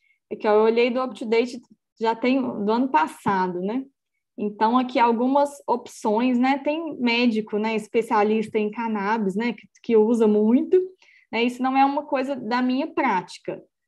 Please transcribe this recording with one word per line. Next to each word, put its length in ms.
aqui, 160
ó, 80
eu 100
olhei 260
do 100
up-to-date, 640
já 140
tem 280
do 300
ano 160
passado, 720
né? 240
Então, 420
aqui 200
algumas 520
opções, 720
né? 200
Tem 400
médico, 600
né, 180
especialista 840
em 120
cannabis, 640
né, 180
que, 160
que 140
usa 300
muito, 540
né? 120
Isso 200
não 140
é 80
uma 200
coisa 320
da 260
minha 300
prática, 680